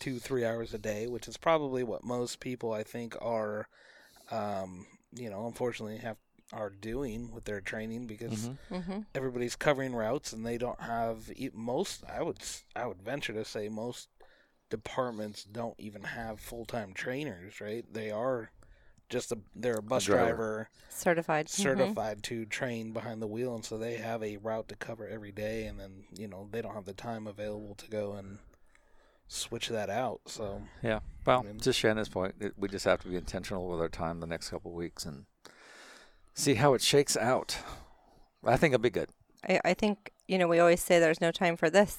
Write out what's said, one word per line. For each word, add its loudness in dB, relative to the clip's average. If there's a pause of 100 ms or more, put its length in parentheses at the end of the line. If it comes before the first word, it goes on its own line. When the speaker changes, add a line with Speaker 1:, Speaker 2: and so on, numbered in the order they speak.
Speaker 1:
two, -4
three 0
hours -2
a -4
day, -2
which -6
is -12
probably 2
what -4
most -2
people, -4
I -2
think, -8
are, -2 (640)
um, -4 (260)
you -8
know, -4
unfortunately -4
have, -6 (360)
are -4
doing -6
with -12
their -4
training -6
because -4
Speaker 2:
Mm-hmm. -10
Speaker 3:
Mm-hmm. -4 (160)
Speaker 1:
everybody's 0
covering 2
routes 0
and -6
they -2
don't -2
have -2
e-, -6
most, -2
I -6
would -4
s-, -10 (100)
I -4
would -6
venture -4
to -2
say -4
most -6 (600)
departments -4
don't -6
even -12
have -8
full-time -6
trainers, -6
right? -6
They -4
are 0 (580)
just -2
a, -2 (160)
they're 0
a -4
bus 2
Speaker 2:
A 0
driver. 8
Speaker 1:
driver 0 (200)
Speaker 3:
Certified. 2
Mm-hmm. -2
Speaker 1:
certified 2
to -4
train -4
behind -6
the -2
wheel, -2
and -8
so -6
they -4
have -4
a -4
route -4
to -12
cover -8
every -10
day, -4
and -8
then, -14
you -8
know, -12
they -4
don't -8
have -8
the -8
time -6
available -6
to -16
go -2
and -12 (880)
switch -6
that -2
out, -2
so, -6 (200)
Speaker 2:
Yeah. 0 (260)
Well, 8
Speaker 1:
I -6
mean -10
Speaker 2:
to 4
Shannon's 4
point, -2
it, -4
we -2
just -4
have 6
to -10
be -2
intentional -4
with -2
our 2
time -4
the -6
next -6
couple -8
of -8
weeks -6
and -10 (1120)
see 4
how 8
it 2
shakes 6
out. 2 (880)
I 8
think 6
it'll 6
be 6
good. 0 (400)
Speaker 3:
I, 6
I 4
think, 0 (180)
you 2
know, 6
we 8
always 10
say 8
there's 8
no 6
time 4
for 6
this 8